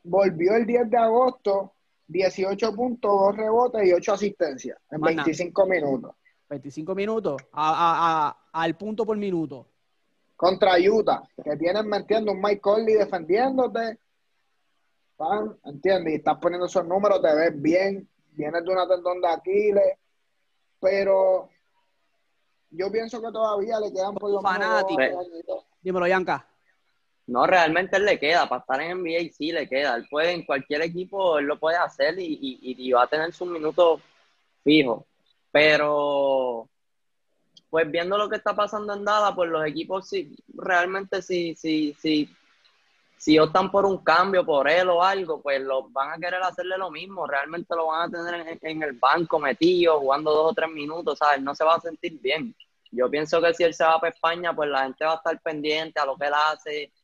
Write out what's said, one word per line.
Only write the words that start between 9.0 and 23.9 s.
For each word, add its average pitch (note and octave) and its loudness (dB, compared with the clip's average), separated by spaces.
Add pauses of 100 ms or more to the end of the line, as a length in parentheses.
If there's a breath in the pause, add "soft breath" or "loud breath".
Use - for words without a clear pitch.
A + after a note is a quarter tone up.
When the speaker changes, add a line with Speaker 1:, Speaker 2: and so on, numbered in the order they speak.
Speaker 2:
por G#3+ -2
minuto. E3 -4 (720)
Speaker 1:
Contra F#3 4
Utah, G3+ 4 (200)
que D3 -4
tienen, F#3+ 0
¿me G#3 -2
entiendes? G#3 0
Un F#3+ -8
Mike G3+ 0
Conley A3 2
defendiéndote. A3 0 (1200)
Pan, G#3 -4
¿entiendes? E3 0
Y - -2
estás D3 0
poniendo F3 -2
esos F3 -2
números, G3 2
te E3 0
ves D#3+ 0
bien, F#3 0 (260)
vienes D3+ -6
de F3 -2
una F#3 0
tendón F3+ -2
de F3+ 0
Aquiles, G3 2 (840)
pero F#3+ 2 (1200)
yo F#3 -6
pienso A3+ -4
que A3+ -10
todavía G#3+ -2
le G#3 -6